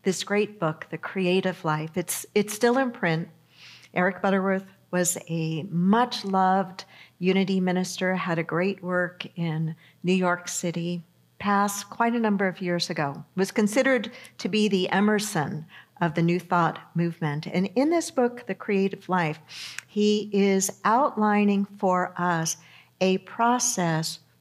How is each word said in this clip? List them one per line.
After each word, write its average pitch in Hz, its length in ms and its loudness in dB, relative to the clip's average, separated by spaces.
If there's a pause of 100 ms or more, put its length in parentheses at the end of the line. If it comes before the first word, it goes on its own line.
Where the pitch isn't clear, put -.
this 190 200 -2
great 208 340 -2
book, 156 320 -4
The 160 80 -10
Creative 185 680 -2
Life. 156 320 -2
It's, - 360 -6
it's 208 200 0
still 240 240 2
in 262 140 0
print. 170 360 -2 (680)
Eric 185 280 0
Butterworth 190 420 0 (260)
was 180 280 0 (100)
a 160 360 -2
much-loved 190 1200 2 (340)
Unity 190 400 2
minister, 185 560 0
had 175 240 -2
a 165 40 -2
great 180 380 -2
work 180 440 -4 (100)
in 160 400 -2 (280)
New 175 100 2
York 180 340 0
City, 175 560 -6 (360)
passed 202 500 0
quite 233 240 0
a 240 60 0
number 208 280 2
of 180 140 -6
years 175 280 -2
ago, 151 360 -4 (100)
was 190 160 0
considered 240 580 2 (280)
to - 100 -8
be 208 220 0
the 185 220 0
Emerson 202 760 0 (340)
of 170 160 0
the 165 80 2
New 170 160 2
Thought 170 400 0 (160)
movement. 165 500 -2
And 185 300 0
in 277 140 2
this 330 200 0
book, 240 380 -2
The 190 80 -6
Creative 196 540 -2
Life, 165 300 0 (480)
he 208 440 2
is 196 400 2 (140)
outlining 208 800 2 (140)
for 180 380 0
us 170 380 0 (460)
a 190 160 4
process 190 1000 0 (220)